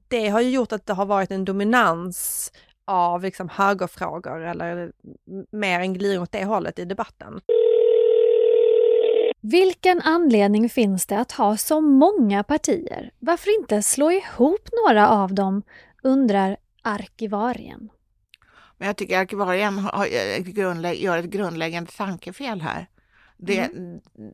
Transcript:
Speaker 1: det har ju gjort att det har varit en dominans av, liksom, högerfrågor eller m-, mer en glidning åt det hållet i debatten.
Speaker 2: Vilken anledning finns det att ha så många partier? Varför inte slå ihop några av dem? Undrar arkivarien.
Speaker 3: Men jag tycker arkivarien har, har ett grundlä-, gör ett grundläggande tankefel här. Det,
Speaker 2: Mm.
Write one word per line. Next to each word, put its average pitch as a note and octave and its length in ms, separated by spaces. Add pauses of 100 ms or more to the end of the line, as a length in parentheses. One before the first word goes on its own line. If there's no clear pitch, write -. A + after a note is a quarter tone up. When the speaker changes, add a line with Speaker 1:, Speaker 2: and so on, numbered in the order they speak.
Speaker 1:
det A3 220
har A3 120
ju B3+ 80
gjort B3+ 220
att G#3 140
det G#3 80
har G3 120
varit G3 260
en F#3+ 140
dominans F#3+ 1040 (360)
av, F3 360
liksom, F#3 260
högerfrågor F3 920
eller E3+ 420
m-, - 680
mer F#3+ 280
en F#3 140
glidning F#3+ 280
åt F3 100
det G3 140
hållet F#3 340
i F3 60
debatten. - 560 (2000)
Speaker 2:
Vilken F4+ 560
anledning A3+ 680
finns G3 360
det G3+ 140
att B3 120
ha G#3 260
så D#4 240
många C#4 600
partier? - 760
Varför F4+ 400
inte G#3+ 240
slå D4+ 280
ihop F4+ 580 (180)
några G#3+ 220
av G3 240
dem? G3 300 (400)
Undrar G#3 540 (240)
arkivarien. G#3+ 1080 (880)
Speaker 3:
Men F#3 100
jag G3+ 100
tycker F#3 220
arkivarien G3 600
har, G3 120
har G3 140
ett G#2+ 400
grundlä-, F3 480
gör F3 240
ett E3+ 80
grundläggande E3+ 640
tankefel G3 720
här. E3 260 (500)
Det, F#3+ 220
Speaker 2:
Mm. F3 400 (340)